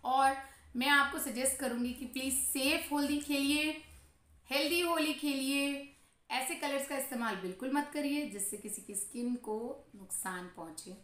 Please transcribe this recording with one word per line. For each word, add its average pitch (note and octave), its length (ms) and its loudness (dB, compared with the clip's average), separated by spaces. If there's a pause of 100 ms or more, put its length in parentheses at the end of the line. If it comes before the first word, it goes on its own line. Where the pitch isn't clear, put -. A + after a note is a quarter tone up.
और C4+ 320 6 (400)
मैं B3+ 120 2
आपको C#4+ 300 6
सजेस्ट C4 380 0
करूँगी A#3+ 360 -2
कि B3 140 -8
please C4 280 -2
safe C#4+ 580 0
होली D4 280 2
खेलिए, D4 600 2 (680)
healthy D4 300 2
होली D#4+ 340 2
खेलिए। C#4 800 0 (360)
ऐसे C4 240 -2
colors C#4+ 340 -2
का C#4+ 80 -4
इस्तेमाल A#3 400 -2
बिल्कुल F#3 360 -4
मत C#4+ 220 2
करिए C#4+ 340 0
जिससे G3+ 280 -6
किसी G#3 260 -10
की - 120 -12
skin A#3+ 400 -4
को A#3+ 520 -6 (100)
नुकसान F#3 500 -6
पहुँचे। E3+ 580 -14